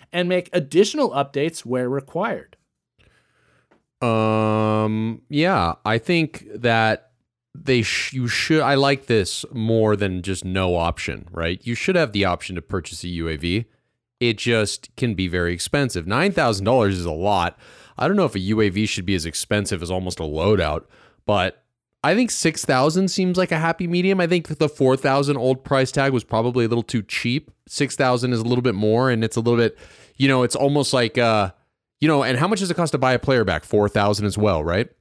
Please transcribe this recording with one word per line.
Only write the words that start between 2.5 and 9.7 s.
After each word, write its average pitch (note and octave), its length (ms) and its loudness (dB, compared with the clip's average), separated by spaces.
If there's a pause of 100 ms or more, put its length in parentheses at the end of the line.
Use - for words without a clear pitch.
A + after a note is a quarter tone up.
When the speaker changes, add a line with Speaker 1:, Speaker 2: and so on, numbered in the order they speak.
Speaker 2:
Um, A2 1300 0
yeah, C#3+ 460 0 (100)
I A2 120 0
think D#3+ 560 -2
that A2+ 580 0 (420)
they B2+ 280 0
sh-, - 320 -4
you B2+ 140 -4
should, D#3 340 0
I C3+ 140 2
like C#3 320 2
this G#2+ 440 0
more A2 440 2